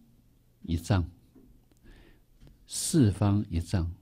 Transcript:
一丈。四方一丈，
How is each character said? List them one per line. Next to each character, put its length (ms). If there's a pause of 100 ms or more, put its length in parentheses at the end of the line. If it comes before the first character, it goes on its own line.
(640)
一 140
丈。 280 (1600)
四 440
方 400
一 100
丈， 420